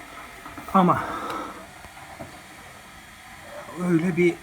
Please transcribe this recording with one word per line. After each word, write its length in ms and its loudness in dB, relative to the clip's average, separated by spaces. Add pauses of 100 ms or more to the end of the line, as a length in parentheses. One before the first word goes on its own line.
(760)
Ama 300 6 (2750)
öyle 260 4
bir 260 6